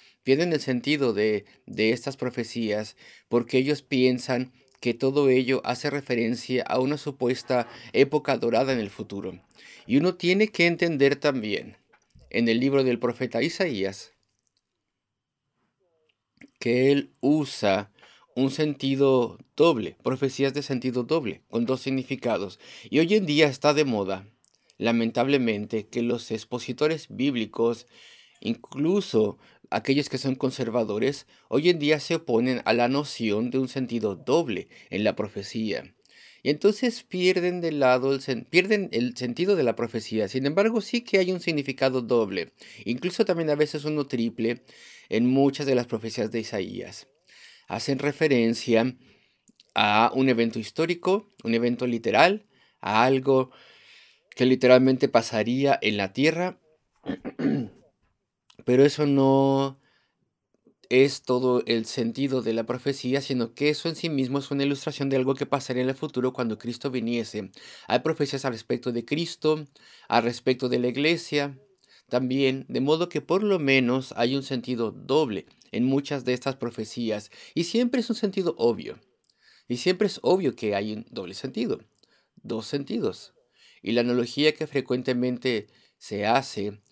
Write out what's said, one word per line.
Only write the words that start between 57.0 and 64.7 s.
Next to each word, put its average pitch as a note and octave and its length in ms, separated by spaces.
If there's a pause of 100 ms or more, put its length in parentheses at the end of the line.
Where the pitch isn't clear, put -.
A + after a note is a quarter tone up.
<clears throat> - 760 (840)
Pero B2+ 200
eso D3 220
no C3+ 720 (1120)
es C3+ 320
todo B2 420
el A2+ 220
sentido B2+ 560
de A2+ 100
la A2+ 120
profecía, C3 580
sino B2 320
que D3 160
eso D3+ 180
en D#3+ 80
sí E3 140
mismo C3+ 300
es C#3 100
una C#3 140
ilustración C#3 440